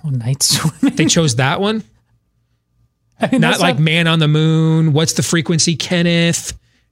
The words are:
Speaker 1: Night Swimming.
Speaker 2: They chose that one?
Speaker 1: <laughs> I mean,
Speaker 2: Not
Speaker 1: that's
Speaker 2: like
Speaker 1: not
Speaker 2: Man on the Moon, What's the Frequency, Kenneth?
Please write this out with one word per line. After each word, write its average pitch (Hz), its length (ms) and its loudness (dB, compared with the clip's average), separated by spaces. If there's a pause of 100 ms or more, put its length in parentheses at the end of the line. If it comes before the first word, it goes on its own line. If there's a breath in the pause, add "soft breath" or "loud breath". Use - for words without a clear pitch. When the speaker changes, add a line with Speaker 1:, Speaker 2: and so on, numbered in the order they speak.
Speaker 1:
Night 135 380 -4
Swimming. - 540 -2
Speaker 2:
They 330 100 2
chose 160 300 0
that 135 240 0
one? 208 220 -2 (640)
Speaker 1:
<laughs> - 720 -20
I 220 120 -2
mean, 262 80 2
Speaker 2:
Not 165 120 4
Speaker 1:
that's - 100 0
Speaker 2:
like - 140 2
Speaker 1:
not 143 60 0
Speaker 2:
Man 165 240 2
on 165 120 2
the 151 100 2
Moon, 160 640 2
What's 156 220 0
the 170 80 -2
Frequency, 165 540 -2
Kenneth? 170 760 -2 (400)